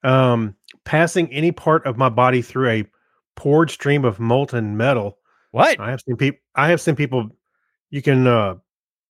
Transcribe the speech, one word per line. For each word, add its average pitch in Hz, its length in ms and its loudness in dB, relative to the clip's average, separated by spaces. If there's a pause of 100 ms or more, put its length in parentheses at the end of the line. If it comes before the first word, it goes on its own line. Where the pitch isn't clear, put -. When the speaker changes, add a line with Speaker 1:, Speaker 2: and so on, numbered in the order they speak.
Speaker 1:
Um, 123 500 2 (300)
passing 165 480 0
any 156 200 0
part 160 340 0
of 120 100 -4
my 131 140 0
body 123 320 2
through 131 260 -4
a 110 160 -2 (520)
poured 151 340 2
stream 143 340 0
of 110 160 -2
molten 117 560 -2
metal. 113 400 -2 (360)
Speaker 2:
What? - 280 2
Speaker 1:
I 107 100 -6
have 131 120 -10
seen 123 140 -6
peop-, 135 240 -2 (140)
I 143 140 0
have 175 140 2
seen 156 140 0
people, 123 340 -4 (580)
you 143 140 -10
can, 131 240 4
uh, 107 300 2 (540)